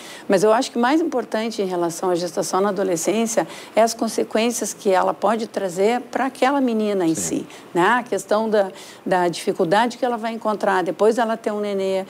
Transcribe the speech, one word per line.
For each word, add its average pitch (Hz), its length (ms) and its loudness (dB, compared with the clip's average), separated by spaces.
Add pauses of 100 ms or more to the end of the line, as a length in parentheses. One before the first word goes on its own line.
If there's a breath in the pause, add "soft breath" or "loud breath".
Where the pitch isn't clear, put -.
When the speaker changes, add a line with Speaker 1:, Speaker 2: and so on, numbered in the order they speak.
(280 loud breath)
Speaker 1:
Mas - 140 4
eu 214 100 6
acho 247 200 0
que 240 60 -4
mais 262 220 4
importante 226 600 -2
em 196 40 0
relação 175 440 -2
à 175 60 2
gestação 175 440 -2
na 202 100 2
adolescência 196 760 0 (300 loud breath)
é 214 60 6
as 226 120 2
consequências 226 800 -2
que - 160 -2
ela 185 240 2
pode 220 320 0
trazer 196 540 0 (100)
para 262 160 -2
aquela 269 340 0
menina 214 460 0
em 160 80 2
Speaker 2:
Sim. - 240 -4
Speaker 1:
si, - 80 -6 (260 loud breath)
né? 190 280 4
A - 20 -2
questão 214 480 -2
da, 196 220 2 (340 loud breath)
da 180 220 2
dificuldade 196 680 0
que - 80 -4
ela 240 120 0
vai 226 160 -6
encontrar 208 500 0
depois 196 320 2
dela 226 220 0
ter 220 160 -4
um 208 80 -4
nenê, 190 500 -2